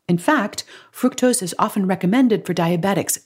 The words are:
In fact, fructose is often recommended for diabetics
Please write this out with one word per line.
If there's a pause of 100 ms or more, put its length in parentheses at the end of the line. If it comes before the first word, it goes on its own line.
In
fact, (260)
fructose
is
often
recommended
for
diabetics